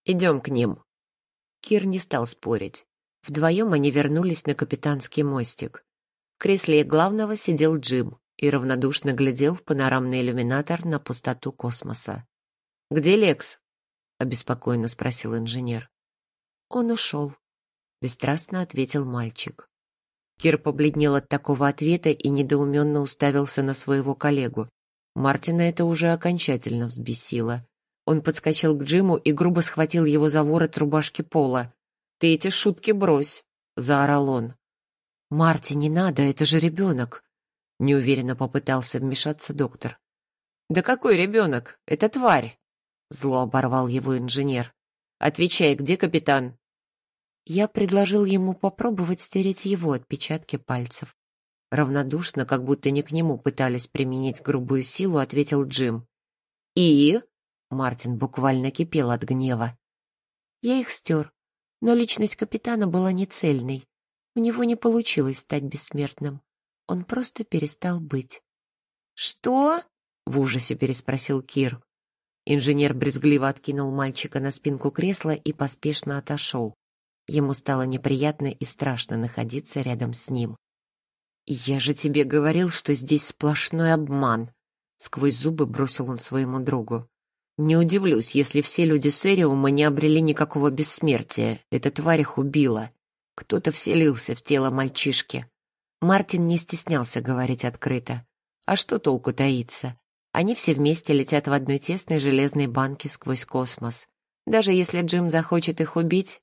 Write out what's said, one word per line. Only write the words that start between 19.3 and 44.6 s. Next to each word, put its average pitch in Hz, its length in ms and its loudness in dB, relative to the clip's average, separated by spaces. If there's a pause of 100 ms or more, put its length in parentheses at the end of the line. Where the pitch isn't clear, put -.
Кир 156 200 2
побледнел 147 560 2
от 139 120 0
такого 143 420 0
ответа 160 420 0
и - 180 -2
недоумённо 143 720 2
уставился 143 600 0
на 135 100 -2
своего 139 420 -2
коллегу. 127 540 -2 (460)
Мартина 143 480 0
это 170 240 2
уже 170 260 2
окончательно 135 760 -2
взбесило. 120 800 -6 (380)
Он 156 160 2
подскочил 156 580 0
к 139 40 -6
Джиму 170 340 4
и - 160 2
грубо 175 280 2
схватил 160 440 2
его 151 240 4
за 151 160 2
ворот 160 320 2
рубашки 151 460 0
Пола. 127 500 0 (460)
«Ты 165 160 4
эти 160 160 0
шутки 196 400 0
брось!» 185 540 2 (320)
заорал 143 520 4
он. 123 260 -2 (760)
«Марти, 160 440 2
не 147 160 0
надо, 165 320 2
это 139 220 2
же 156 140 4
ребёнок!» 160 640 -2 (540)
неуверенно 131 580 2
попытался 131 640 -2
вмешаться 135 520 -4
доктор. 135 460 -4 (720)
«Да 175 120 2
какой 240 340 4
ребёнок? 180 720 0
Это 214 220 2
тварь!» 185 500 2 (520)
зло 135 300 0
оборвал 127 480 0
его 131 280 -2
инженер. 123 560 -2 (460)